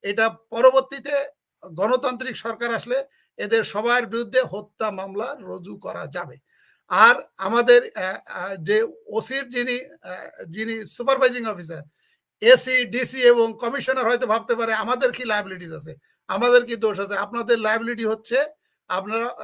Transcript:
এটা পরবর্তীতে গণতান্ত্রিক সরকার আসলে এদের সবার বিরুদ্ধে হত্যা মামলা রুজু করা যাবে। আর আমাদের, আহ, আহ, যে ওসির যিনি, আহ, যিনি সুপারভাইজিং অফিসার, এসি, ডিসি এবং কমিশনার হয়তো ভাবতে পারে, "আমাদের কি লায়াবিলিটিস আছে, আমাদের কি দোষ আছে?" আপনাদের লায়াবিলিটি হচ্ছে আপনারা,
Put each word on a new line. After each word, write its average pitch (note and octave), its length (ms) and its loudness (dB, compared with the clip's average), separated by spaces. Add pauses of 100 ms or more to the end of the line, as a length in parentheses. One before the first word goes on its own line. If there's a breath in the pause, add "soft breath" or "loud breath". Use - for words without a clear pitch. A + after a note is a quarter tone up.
এটা A3 260 0
পরবর্তীতে C4 1000 2 (440)
গণতান্ত্রিক A#3+ 640 -2
সরকার A#3 380 -6
আসলে B3 300 -4 (320)
এদের G#3 280 0
সবার A#3 420 0
বিরুদ্ধে A#3 340 0
হত্যা G#3+ 500 -6
মামলা G3 500 -8
রুজু F#3 360 -12
করা F3 300 -10
যাবে। C#3 300 -10 (520)
আর A3 260 8 (220)
আমাদের, A#3 580 4
আহ, F#3+ 440 -8
আহ, F#3+ 180 -6
যে G#3 300 0 (200)
ওসির A#3+ 420 -4
যিনি, B3 360 -4
আহ, - 640 -16
যিনি A3 380 -6
সুপারভাইজিং B3 600 0
অফিসার, E3+ 360 -10 (580)
এসি, B3+ 440 6
ডিসি B3 380 -2
এবং A#3 380 6
কমিশনার C4 440 -2
হয়তো A#3+ 220 0
ভাবতে A3 280 0
পারে, A3+ 200 -2
"আমাদের A#3+ 380 0
কি B3 120 -10
লায়াবিলিটিস F#3+ 480 -6
আছে, D#3 220 -14 (340)
আমাদের A#3+ 360 6
কি A#3 120 -6
দোষ G3+ 240 0
আছে?" G3+ 160 -4
আপনাদের A3+ 420 0
লায়াবিলিটি A3+ 460 -2
হচ্ছে A3 400 0 (440)
আপনারা, G#3 380 -4 (180)